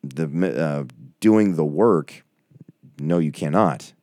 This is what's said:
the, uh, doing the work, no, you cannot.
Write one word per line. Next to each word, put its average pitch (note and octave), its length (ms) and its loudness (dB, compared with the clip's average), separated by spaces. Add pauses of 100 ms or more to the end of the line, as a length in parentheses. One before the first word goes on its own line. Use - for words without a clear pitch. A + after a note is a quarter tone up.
the, D2 240 -6 (360)
uh, D2 200 -4 (360)
doing G#2+ 360 4
the D#2 100 0
work, E2 580 0 (760)
no, D#2+ 180 0
you D#2 140 0
cannot. D#2 720 -2